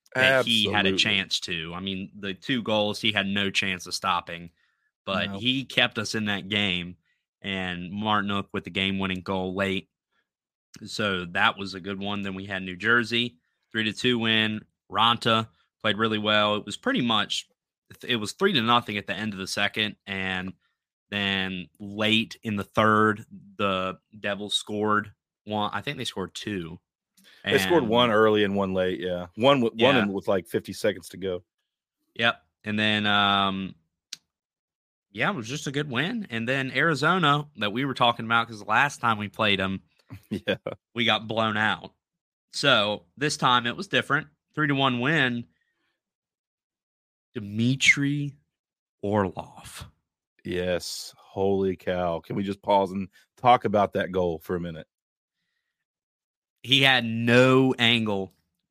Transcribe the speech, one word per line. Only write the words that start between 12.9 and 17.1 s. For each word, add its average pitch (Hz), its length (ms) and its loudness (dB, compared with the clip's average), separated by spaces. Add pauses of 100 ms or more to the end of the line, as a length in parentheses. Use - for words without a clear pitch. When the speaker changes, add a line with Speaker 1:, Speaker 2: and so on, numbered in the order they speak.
Speaker 1:
three 110 140 -2
to 107 80 -2
two 123 260 2
win. 110 440 0 (280)
Raanta 113 580 2 (320)
played 107 160 0
really 110 220 0
well. 104 380 2
It 98 100 -8
was 104 100 -10
pretty 247 240 -2
much, 110 480 -2 (540)